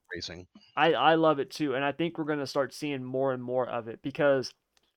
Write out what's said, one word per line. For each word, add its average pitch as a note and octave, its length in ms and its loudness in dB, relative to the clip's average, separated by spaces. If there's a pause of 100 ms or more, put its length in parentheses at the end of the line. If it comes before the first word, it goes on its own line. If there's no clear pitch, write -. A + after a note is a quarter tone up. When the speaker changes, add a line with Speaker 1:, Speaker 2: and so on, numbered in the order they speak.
(140)
Speaker 1:
racing. F2 340 -12 (280)
Speaker 2:
I, D#3 180 4
I C#3 220 6
love D#3 240 4
it B2+ 120 -4
too, C#3+ 240 -2
and C#3 100 0
I C#3+ 80 0
think E3 240 -4
we're D#3+ 80 -4
gonna D3 220 -2
start C3+ 260 -2
seeing C#3+ 300 -6
more C3 300 0
and B2 100 -6
more B2 260 -2
of A2+ 200 -6
it - 140 -12
because C#3 480 2 (460)